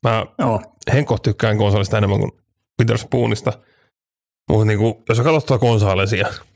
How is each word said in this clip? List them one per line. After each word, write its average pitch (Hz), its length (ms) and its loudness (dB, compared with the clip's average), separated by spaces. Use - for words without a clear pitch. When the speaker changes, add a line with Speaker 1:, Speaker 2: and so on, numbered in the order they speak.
Speaker 1:
Mä 113 240 -2
Speaker 2:
Joo. 113 240 -2
Speaker 1:
henkkoht 135 300 0
tykkään 107 340 -2
Gonzalezista 104 420 0
enemmän 101 220 0
kuin 98 120 -4
Witherspoonista. 117 720 0
Mut 107 160 2
niinku, 107 420 0
jos 113 100 0
sä 120 60 0
katsot 156 220 2
tuota 127 200 2
Gonzalezia 101 600 2